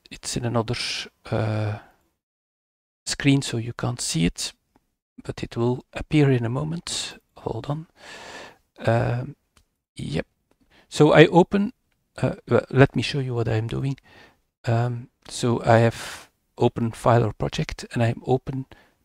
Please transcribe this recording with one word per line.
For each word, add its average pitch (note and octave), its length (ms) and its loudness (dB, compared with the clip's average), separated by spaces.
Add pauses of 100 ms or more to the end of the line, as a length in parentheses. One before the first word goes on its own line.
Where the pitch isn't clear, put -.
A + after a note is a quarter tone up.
It's - 280 -10
in B2 80 -4
another, A#2 300 -2 (540)
uh, G#2+ 500 -2 (1300)
screen, C#3 360 2
so - 160 -6
you A#2 160 -8
can't B2 260 -6
see E3 260 -2
it, - 280 -6 (680)
but - 220 -10
it - 140 -10
will A#2+ 340 0
appear D3 400 2
in A#2+ 140 2
a A2+ 40 -4
moment. D#3 680 -6 (220)
Hold - 280 -8
on. D#3 200 -6 (1000)
Um, A#2+ 500 0 (600)
yep. - 300 -6 (600)
So - 240 4
I D3+ 140 10
open, F#3+ 480 4 (480)
uh, C3 140 0 (120)
well, A#2 220 4
let C3+ 260 4
me B2+ 60 0
show - 180 -4
you B2+ 140 -4
what A2+ 160 -2
I'm A2 180 -2
doing. C3 300 -4 (680)
Um, A#2+ 460 -2 (180)
so B2 380 -2
I A2+ 140 6
have - 500 0 (280)
open A#2 340 0
file A#2+ 320 4
or G#2 100 -2
project, - 580 -6
and A#2+ 120 0
I'm A2+ 240 -2
open C3 400 -2 (380)